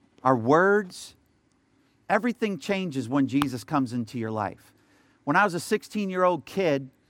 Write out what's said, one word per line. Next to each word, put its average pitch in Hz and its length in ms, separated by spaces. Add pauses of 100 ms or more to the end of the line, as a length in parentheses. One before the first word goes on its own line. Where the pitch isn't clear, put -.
(220)
our 131 140
words. 180 800 (920)
Everything 214 480
changes 156 500
when 139 180
Jesus 127 380
comes 131 300
into 120 240
your 110 120
life. 107 440 (500)
When 143 100
I 190 100
was 180 100
a 170 60
sixteen-year-old 185 840
kid, 139 460 (200)